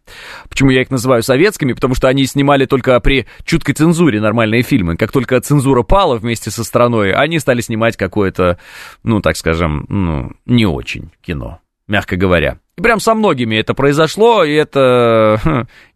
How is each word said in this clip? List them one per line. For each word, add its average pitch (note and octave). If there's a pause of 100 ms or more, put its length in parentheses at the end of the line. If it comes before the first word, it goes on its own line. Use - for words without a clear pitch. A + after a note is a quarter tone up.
(480)
Почему C#3
я C3
их -
называю B2
советскими? C3+
Потому B2+
что C3
они C3+
снимали C#3
только B2+
при C3+ (160)
чуткой -
цензуре D#3
нормальные A2
фильмы. F2+
Как G#2+
только B2+
цензура C3+
пала F#3
вместе A2+
со A2+
страной, A#2
они D#3
стали B2+
снимать A2+
какое-то, F#2 (460)
ну, A2+
так D#2+
скажем, D#2+
ну, E2 (140)
не A#2+
очень D2 (100)
кино, C#2+ (300)
мягко G2+
говоря. F2 (180)
И -
прям A3
со A3+
многими C#3
это A2
произошло, D#3+
и D3
это, A#2+
<laughs> -
хм, C3+ (280)